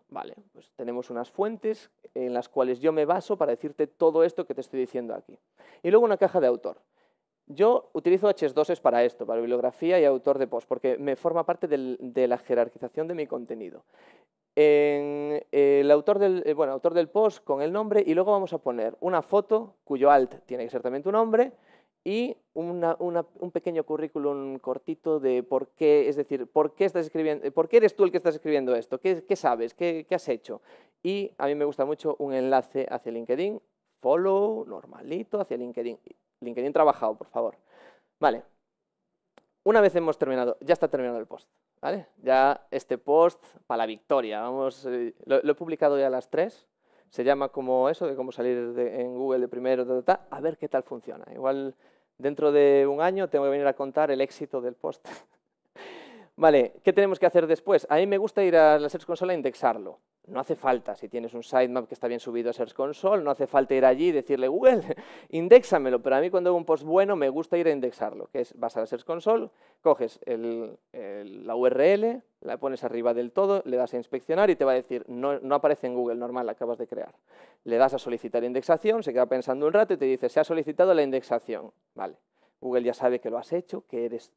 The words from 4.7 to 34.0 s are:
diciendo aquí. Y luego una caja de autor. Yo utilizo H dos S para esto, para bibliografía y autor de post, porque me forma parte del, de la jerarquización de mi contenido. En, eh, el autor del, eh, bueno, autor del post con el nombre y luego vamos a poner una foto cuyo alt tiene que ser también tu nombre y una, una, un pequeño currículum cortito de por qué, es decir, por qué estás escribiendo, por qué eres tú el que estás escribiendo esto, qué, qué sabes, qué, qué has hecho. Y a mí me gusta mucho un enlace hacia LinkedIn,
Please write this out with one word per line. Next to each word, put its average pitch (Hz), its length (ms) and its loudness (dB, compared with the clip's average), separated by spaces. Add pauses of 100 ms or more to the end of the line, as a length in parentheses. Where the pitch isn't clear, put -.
diciendo 120 340 -6
aquí. - 240 -14 (460)
Y 175 80 -2
luego 233 140 8
una 220 100 2
caja 185 240 2
de 139 80 6
autor. 123 300 -2 (680)
Yo 208 460 2
utilizo 180 380 2
H 185 240 0
dos 151 160 2
S 170 120 -4
para 120 220 4
esto, 120 220 -2
para 113 160 -2
bibliografía 123 580 0
y 156 60 6
autor 139 320 2
de 131 100 -2
post, 117 180 -8
porque 127 320 -2
me 143 200 -4
forma 165 280 -2
parte - 220 -4
del, 131 320 -2
de 127 300 0
la 120 80 0
jerarquización 123 720 -4
de 175 60 -8
mi 151 120 -6
contenido. 117 560 -12 (720)
En, 147 960 2
eh, 143 300 6
el 143 100 6
autor 151 280 4
del, 190 260 2
eh, 151 80 0
bueno, 143 180 0
autor 151 220 -2
del 170 160 0
post 214 340 0
con 139 180 -2
el 156 120 -2
nombre 208 340 0
y 156 60 2
luego 185 180 2
vamos 190 220 0
a 160 60 -6
poner 117 420 -4
una 175 200 0
foto 208 640 -2
cuyo 139 260 2
alt 135 260 4 (100)
tiene 123 180 -8
que 117 60 -8
ser 123 120 -6
también 127 220 -6
tu 185 80 -4
nombre 226 400 2 (560)
y 226 300 -4 (160)
una, 170 460 -4
una, 170 260 -4 (140)
un 180 120 -10
pequeño 165 320 -4
currículum 143 760 -6
cortito 156 600 -4
de 127 220 2
por 127 280 -4
qué, 147 380 4
es 143 80 0
decir, 139 320 -6
por 151 280 0
qué 196 100 0
estás 170 220 -2
escribiendo, 151 440 -4
por 160 160 0
qué 233 100 4
eres 220 180 4
tú 202 80 2
el 180 80 4
que 180 60 0
estás 165 180 0
escribiendo 139 400 0
esto, 117 240 -4
qué, 180 280 -2
qué 196 80 0
sabes, 117 380 -2
qué, 165 340 -4
qué 185 80 -2
has - 140 -4
hecho. 113 320 -8 (400)
Y 196 360 -4
a 139 100 -2
mí 147 80 -2
me 147 100 -2
gusta 143 180 -4
mucho 147 360 -4
un 139 140 -6
enlace 131 560 0
hacia 123 220 -8
LinkedIn, 135 480 -4 (420)